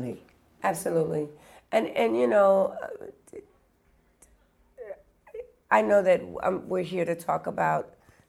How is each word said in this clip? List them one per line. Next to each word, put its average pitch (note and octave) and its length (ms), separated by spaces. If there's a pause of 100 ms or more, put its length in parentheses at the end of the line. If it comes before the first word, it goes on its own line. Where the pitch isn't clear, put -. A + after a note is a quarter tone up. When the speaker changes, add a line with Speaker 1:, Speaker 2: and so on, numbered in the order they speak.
(100)
Speaker 1:
early. - 120 (400)
Speaker 2:
Absolutely. E3 680 (440)
And, A3 160
and, A3+ 300
you B3 80
know, G3 560
uh, - 240 (2750)
I G#3+ 100
know G#3 220
that, F3+ 200 (200)
um, F#3 260
we're F#3 140
here F3 240
to E3+ 80
talk D#3 320
about D#3+ 480 (340)